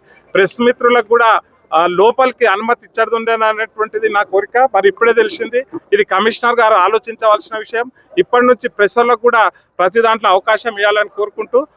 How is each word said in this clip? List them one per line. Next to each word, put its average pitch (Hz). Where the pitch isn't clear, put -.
ప్రెస్ 185
మిత్రులకు 240
కూడా, 226
ఆ, 165
లోపలికి 226
అనుమతి 220
ఇచ్చడం 226
అనేటువంటిది 214
నా 208
కోరిక. 202
మరి 196
ఇప్పుడే 226
తెలిసింది, 226
ఇది 208
కమిషనర్ 233
గారు 220
ఆలోచించవలసిన 214
విషయం. 233
ఇప్పటి 247
నుంచి 247
ప్రెస్ 208
వాళ్ళకు 240
కూడా 233
ప్రతి 185
దాంట్లో 220
అవకాశం 208
ఇవ్వాలని 208
కోరుకుంటూ 214